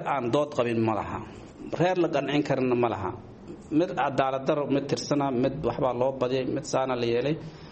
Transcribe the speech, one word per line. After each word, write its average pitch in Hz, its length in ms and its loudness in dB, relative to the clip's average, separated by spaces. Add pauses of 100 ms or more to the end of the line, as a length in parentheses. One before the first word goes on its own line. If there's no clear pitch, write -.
aan 131 240 0
dood 147 240 2
qabin 120 260 2
ma 110 140 4
laha. 95 240 -4 (580)
Reer 180 200 2
la 175 120 4
qancin 139 340 2
karina 127 320 2
ma 120 140 4
laha. 95 220 -2 (560)
Mid 165 280 2
cadaalad 135 500 0
daro, 147 220 2
mid 139 200 2
tirsana, 147 440 0
mid 131 320 2
waxbaa 120 300 0
loo 127 180 2
badiyay, 127 340 0
mid 135 200 -2
saana 131 300 0
la 120 100 0
yeelay. 123 300 2 (360)